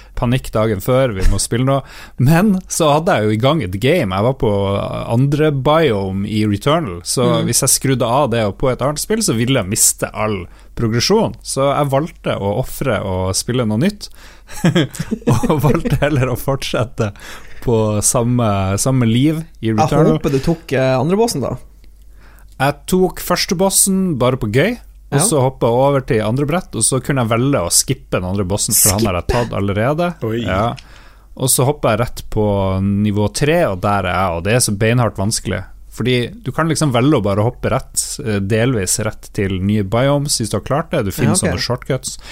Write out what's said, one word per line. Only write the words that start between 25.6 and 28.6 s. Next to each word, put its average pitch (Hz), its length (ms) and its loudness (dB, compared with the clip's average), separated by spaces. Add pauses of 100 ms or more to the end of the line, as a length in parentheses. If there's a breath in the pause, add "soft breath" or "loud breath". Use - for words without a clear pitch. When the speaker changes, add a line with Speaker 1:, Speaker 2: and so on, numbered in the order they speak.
Speaker 1:
jeg 117 80 2
over 139 240 4
til 123 240 0
andre 127 240 0
brett, 175 260 -4
og 117 60 -2
så 131 180 0
kunne 131 220 -2
jeg 110 80 0
velge 120 320 2
å 85 100 -2
skippe - 460 -2
den 90 80 -2
andre 98 180 -2
bossen, 95 300 -2